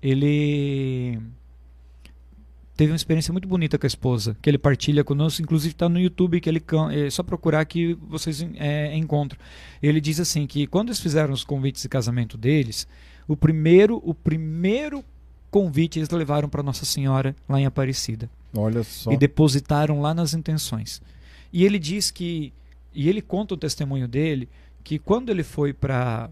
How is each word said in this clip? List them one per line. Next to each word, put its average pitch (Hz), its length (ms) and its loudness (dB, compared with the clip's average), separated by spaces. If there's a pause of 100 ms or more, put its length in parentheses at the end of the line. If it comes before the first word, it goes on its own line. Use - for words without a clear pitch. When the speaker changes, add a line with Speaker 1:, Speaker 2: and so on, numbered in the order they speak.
(100)
Speaker 1:
ele 139 1080 0 (1600)
teve 151 160 4
uma 165 40 0
experiência 160 360 0
muito 185 160 -4
bonita 165 300 0
com - 80 0
a - 20 2
esposa, 117 540 -2
que - 80 4
ele 143 80 4
partilha 147 440 2
conosco, 143 400 0
inclusive 156 320 0
tá 170 140 0
no 170 100 2
YouTube, 180 420 2
que 165 80 -4
ele 160 120 2
can-, 156 320 0
é 147 160 0
só 139 140 -4
procurar 160 420 0
que 170 300 -2 (140)
vocês, 156 380 -6 (100)
é, 151 400 -4
encontram. 147 440 -2 (420)
Ele 151 180 4
diz 151 200 -2
assim, 151 260 -2
que 143 200 -2
quando 202 220 0
eles 240 120 -6
fizeram 151 320 0
os 135 100 -4
convites 135 400 -4
de - 60 -8
casamento 120 480 -2
deles, 123 500 0 (400)
o 151 100 0
primeiro, 170 680 6
o 170 100 -2
primeiro 180 880 -2 (480)
convite 165 480 2
eles 156 120 -2
levaram 147 380 0
pra 147 140 -4
Nossa 139 220 -4
Senhora, 135 500 0 (140)
lá 139 100 2
em 139 80 4
Aparecida. 127 640 -2 (260)
Speaker 2:
Olha 110 300 0
só. - 260 -6
Speaker 1:
E 139 60 4
depositaram 147 840 2
lá 147 120 0
nas 165 220 -2
intenções. 156 680 -6 (520)
E 175 120 4
ele 202 140 4
diz 175 320 -4
que, 165 420 -6 (420)
e 147 140 0
ele 202 140 0
conta 196 320 -4
o - 20 -8
testemunho 139 500 -4
dele, 135 420 -2 (360)
que 156 140 -6
quando 233 320 0
ele 185 120 0
foi 143 300 -2
pra 123 600 -2